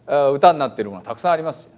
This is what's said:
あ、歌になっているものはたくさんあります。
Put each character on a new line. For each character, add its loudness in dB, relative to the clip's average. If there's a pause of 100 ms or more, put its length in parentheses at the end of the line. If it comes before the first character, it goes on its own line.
あ、 0
歌 6
に -6
な -2
っ -18
て -4
い -2
る -10
も -12
の -16
は -20
た -10
く -18
さ -2
ん 2
あ 0
り -6
ま -8
す。 -20